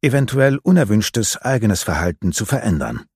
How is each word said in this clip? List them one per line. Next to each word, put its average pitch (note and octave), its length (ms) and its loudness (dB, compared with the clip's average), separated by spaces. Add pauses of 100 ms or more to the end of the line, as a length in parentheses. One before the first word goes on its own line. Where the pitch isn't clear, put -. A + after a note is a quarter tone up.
eventuell C3+ 560 2
unerwünschtes A2+ 800 2
eigenes A2 440 0
Verhalten E2+ 500 -2
zu - 120 -4
verändern. D#2 600 -4 (120)